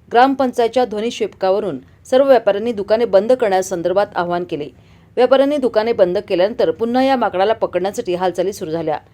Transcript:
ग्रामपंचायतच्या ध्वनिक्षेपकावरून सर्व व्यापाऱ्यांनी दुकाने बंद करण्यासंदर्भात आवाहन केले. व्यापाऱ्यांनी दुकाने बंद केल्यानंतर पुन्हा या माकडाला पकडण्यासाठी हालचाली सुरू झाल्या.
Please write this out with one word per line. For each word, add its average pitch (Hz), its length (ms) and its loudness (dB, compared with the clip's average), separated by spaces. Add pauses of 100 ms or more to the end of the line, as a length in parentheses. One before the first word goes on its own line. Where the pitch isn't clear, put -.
(120)
ग्रामपंचायतच्या 254 720 2
ध्वनिक्षेपकावरून 208 920 -4 (280)
सर्व 269 220 2
व्यापाऱ्यांनी 240 440 2
दुकाने 214 340 0
बंद 196 280 4
करण्यासंदर्भात 190 840 0
आवाहन 175 280 -2
केले. 151 260 -8 (460)
व्यापाऱ्यांनी 269 420 2
दुकाने 233 360 -2
बंद 185 240 2
केल्यानंतर 202 540 0
पुन्हा 233 320 -2
या 269 120 2
माकडाला 202 380 0
पकडण्यासाठी 185 640 -4
हालचाली 185 380 -2
सुरू 160 180 -10
झाल्या. 160 260 -4 (160)